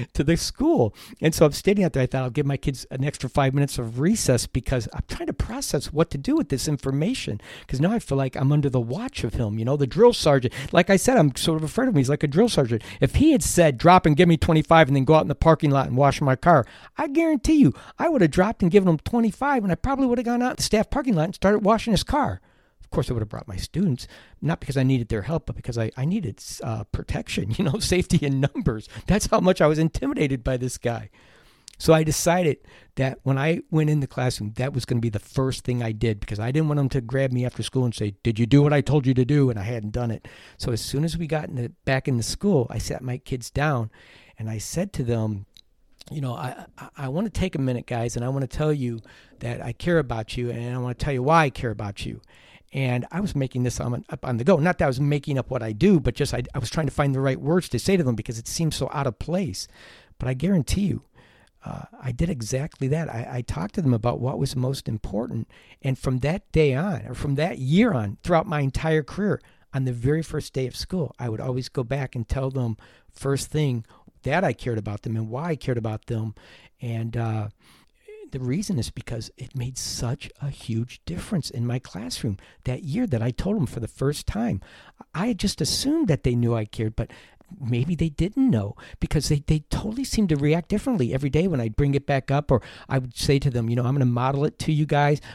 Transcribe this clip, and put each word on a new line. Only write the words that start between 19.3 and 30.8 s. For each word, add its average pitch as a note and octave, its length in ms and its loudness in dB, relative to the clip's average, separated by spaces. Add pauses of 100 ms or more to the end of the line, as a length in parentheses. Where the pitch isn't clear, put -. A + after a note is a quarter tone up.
and F#3+ 80 0
I E3 40 2
probably C4+ 320 0
would A#3+ 100 2
have A#3+ 80 -2
gone A#3+ 160 0
out B3 100 0
in - 60 -8
the - 60 -4
staff G#3+ 260 0
parking A3 260 0
lot D#3 80 2
and - 120 -4
started G3+ 240 2
washing G#3+ 320 2
his E3+ 120 2
car. C4+ 380 0 (400)
Of - 140 -10
course, C3+ 160 0
I - 20 -2
would A2+ 80 -2
have G#2+ 80 -6
brought - 180 -12
my G2 80 -10
students, D#3 520 -2 (340)
not D#3 180 -2
because C3 160 -6
I C#3 60 2
needed B2+ 280 2
their A2 120 -2
help, D#3 240 -4
but B2 100 -8
because - 220 -8
I, A2 180 0
I B2+ 100 -4
needed, E3 380 -4 (200)
uh, A2 220 -6
protection, - 680 -4
<laughs> - 60 -4
you - 60 0
know, D3 140 0
safety F3+ 420 2
in C#3 200 0
numbers. C3+ 500 -2 (160)
That's G3 220 2
how A3 140 4
much F3+ 200 4
I D#3 60 8
was D3+ 100 4
intimidated D#3 680 0
by C3 140 0
this B2 220 -4
guy. A2+ 320 -4 (640)